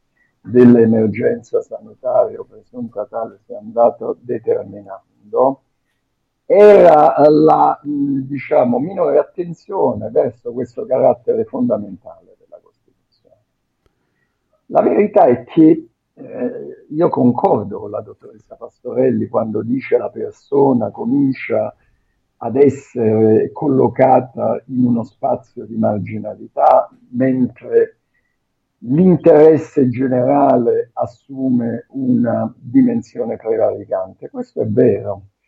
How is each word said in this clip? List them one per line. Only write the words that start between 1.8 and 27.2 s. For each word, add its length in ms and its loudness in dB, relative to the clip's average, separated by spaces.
o 60 -14
presunta 600 -14
tale 400 -12
si 60 -18
è 40 -14
andato 680 -2
determinando, 1400 -6
era 720 6
la, 560 4
mm, 360 -4
diciamo, 580 -2
minore 380 -2
attenzione 920 -6
verso 420 -4
questo 320 -10
carattere 580 0
fondamentale 960 -8
della 240 -20
Costituzione. 800 -20
La 140 0
verità 440 2
è 180 2
che, 460 2
eh, 760 -12
io 200 -2
concordo 720 -2
con 100 -14
la 120 -10
dottoressa 540 -20
Pastorelli 720 -4
quando 340 -4
dice 360 -2
la 120 -4
persona 840 -2
comincia 840 -4
ad 200 -8
essere 920 2
collocata 1160 0
in 180 -2
uno 180 0
spazio 640 -8
di 120 -14
marginalità, 1120 -2
mentre 880 -2